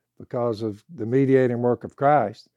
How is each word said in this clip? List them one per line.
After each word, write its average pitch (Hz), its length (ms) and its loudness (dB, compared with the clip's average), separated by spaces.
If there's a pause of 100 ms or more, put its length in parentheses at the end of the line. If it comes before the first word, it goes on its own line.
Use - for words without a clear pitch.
(200)
because 120 420 -6
of 107 220 -8 (100)
the 110 120 -8
mediating 127 560 2
work 123 240 0
of 92 100 -14
Christ. 139 600 0